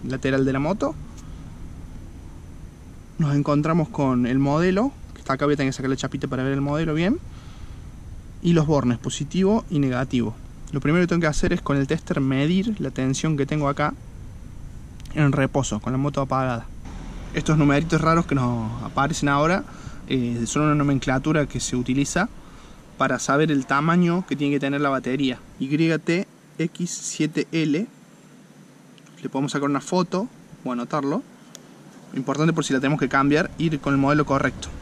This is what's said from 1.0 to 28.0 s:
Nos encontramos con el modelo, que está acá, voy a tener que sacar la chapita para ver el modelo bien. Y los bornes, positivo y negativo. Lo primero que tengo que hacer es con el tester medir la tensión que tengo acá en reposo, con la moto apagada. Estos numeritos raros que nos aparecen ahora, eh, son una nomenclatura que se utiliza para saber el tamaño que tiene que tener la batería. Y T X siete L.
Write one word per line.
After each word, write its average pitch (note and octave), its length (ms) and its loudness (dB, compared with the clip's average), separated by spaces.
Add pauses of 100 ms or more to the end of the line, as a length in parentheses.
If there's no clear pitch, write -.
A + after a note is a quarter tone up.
Nos C#3+ 160 2
encontramos D3 540 2
con C3 360 2
el B2+ 140 2
modelo, F3 520 4 (220)
que - 60 -14
está - 140 -4
acá, C#3 120 0
voy D3 80 4
a C#3 40 2
tener C3+ 140 0
que - 60 -8
sacar C3+ 140 -2
la C3 60 0
chapita C#3+ 300 -4
para C3 140 -2
ver C3+ 120 0
el C#3 80 0
modelo C#3+ 340 0
bien. G3 240 2 (1200)
Y E3+ 120 4
los D#3 120 6
bornes, B2 320 2
positivo F#3+ 720 0
y E3 80 0
negativo. B2+ 580 0 (360)
Lo C#3+ 100 -2
primero E3 220 4
que E3+ 60 2
tengo E3+ 120 2
que D#3+ 60 2
hacer E3+ 260 2
es F3 80 -2
con C#3 160 0
el C#3 80 2
tester D3+ 360 -2
medir E3 600 0
la C3+ 80 -2
tensión C3+ 480 0
que C#3 80 2
tengo D3 240 0
acá D3 240 0 (1200)
en D3 180 4
reposo, C3 480 0
con A#2+ 140 -4
la C3 60 0
moto C#3 220 0
apagada. C3 440 -2 (680)
Estos D3+ 200 2
numeritos D3+ 460 4
raros E3 240 4
que - 80 -2
nos A#2 480 0
aparecen C#3 480 0
ahora, D#3 340 2 (440)
eh, A#2+ 400 0
son D3 160 0
una D3+ 100 4
nomenclatura C#3+ 720 2
que C3 140 -6
se - 160 -4
utiliza C#3 540 0 (680)
para C3+ 220 2
saber D3+ 320 4
el C3+ 160 2
tamaño E3+ 580 4
que C#3 100 -2
tiene C#3+ 200 0
que C3+ 40 2
tener C#3 220 0
la C#3+ 80 2
batería. B2+ 480 0 (220)
Y C3+ 80 -4 (320)
T E3+ 280 0 (300)
X E3+ 320 -2
siete - 640 -2
L. D#3+ 340 2 (1400)